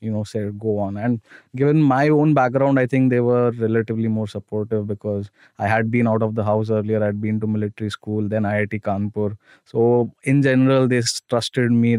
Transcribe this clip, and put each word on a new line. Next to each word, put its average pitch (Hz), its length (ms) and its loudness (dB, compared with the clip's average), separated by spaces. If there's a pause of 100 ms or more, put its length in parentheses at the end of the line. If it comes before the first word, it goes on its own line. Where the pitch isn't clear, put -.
you 110 80 -4
know, 107 160 -2
said, 104 320 -6
"Go 110 100 0 (140)
on." 101 160 -6
And 120 180 -2 (400)
given 147 180 2 (120)
my 139 260 4
own 151 220 4
background, 135 420 2
I 127 40 2 (100)
think 131 180 4
they 123 160 2
were 123 220 2 (100)
relatively 113 560 -2
more 107 160 -2
supportive 107 580 -6
because 101 400 -6 (280)
I 101 140 -2
had 110 220 0
been 120 180 2
out 110 140 0
of 107 140 -4
the 104 80 0
house 110 300 0
earlier. 107 280 0
I'd 104 160 -2
been 107 220 -2
to - 100 -2
military 107 420 -4
school, 107 380 -4
then 107 160 0
I - 80 -2
I 104 160 0
T 107 40 -4 (120)
Kanpur. 104 400 -4 (420)
So 117 140 2 (480)
in 143 140 4
general, 131 460 4
they 123 120 2
s-, - 160 -6 (120)
trusted 120 380 0 (140)
me 117 120 2